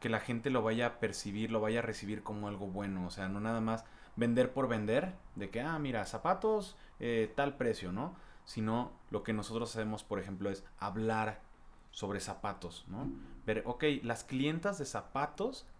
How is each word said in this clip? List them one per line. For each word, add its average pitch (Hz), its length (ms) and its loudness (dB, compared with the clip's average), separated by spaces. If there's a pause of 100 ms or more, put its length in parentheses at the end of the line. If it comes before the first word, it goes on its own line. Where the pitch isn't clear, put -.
que 120 80 0
la 110 120 4
gente 120 300 0
lo 127 120 6
vaya 113 240 4
a - 140 -4
percibir, 107 500 0
lo 113 100 4
vaya 110 200 4
a - 20 2
recibir 107 400 -4
como 104 260 -4
algo 101 200 -4
bueno, 95 380 -2
o 85 40 -4
sea, 95 180 -4
no 101 120 -2
nada 113 200 0
más 113 240 0 (300)
vender 120 380 6
por 131 160 2
vender, 117 460 2 (200)
de 98 160 -4
que, 117 100 -2
ah, 156 200 0
mira, 120 260 0
zapatos, 190 720 2 (240)
eh, 113 360 2
tal 143 200 4
precio, 107 340 0
¿no? 127 240 -2 (300)
Sino 113 480 0 (180)
lo - 140 -2
que 113 80 0
nosotros 110 420 -2
hacemos, 107 300 -2
por 98 160 -2
ejemplo, 98 300 -2
es 95 140 -4 (140)
hablar 110 600 2 (500)
sobre 101 300 -2
zapatos, 95 680 -6
¿no? 131 220 -4 (340)
Ver, 110 220 0
ok, 123 180 0 (200)
las 117 180 -2
clientas 160 560 0
de 143 60 -2
zapatos, 147 800 -2 (140)